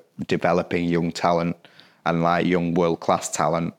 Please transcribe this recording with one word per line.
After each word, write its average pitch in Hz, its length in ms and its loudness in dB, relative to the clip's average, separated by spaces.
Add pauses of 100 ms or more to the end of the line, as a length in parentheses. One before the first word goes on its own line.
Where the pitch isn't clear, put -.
(260)
developing 87 600 0
young 85 260 0
talent 85 440 0 (480)
and, 82 180 0
like, 85 240 2
young 85 280 0
world-class 85 560 0
talent, 82 480 -2